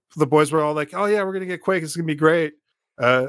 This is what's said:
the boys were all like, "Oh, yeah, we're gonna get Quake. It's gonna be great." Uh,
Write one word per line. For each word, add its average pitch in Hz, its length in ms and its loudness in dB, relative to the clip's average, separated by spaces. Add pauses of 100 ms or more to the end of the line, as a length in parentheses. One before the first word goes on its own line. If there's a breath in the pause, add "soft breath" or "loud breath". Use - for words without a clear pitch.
(160)
the 151 120 0
boys 151 240 2
were 156 100 0
all 151 120 -2
like, 151 200 -6
"Oh, 190 120 -4
yeah, 208 180 0
we're 190 100 -6
gonna 190 120 -8
get 180 160 -8
Quake. 185 220 -2
It's 151 120 -8
gonna 165 100 -4
be 156 100 -4
great." 156 380 2 (440)
Uh, 127 320 4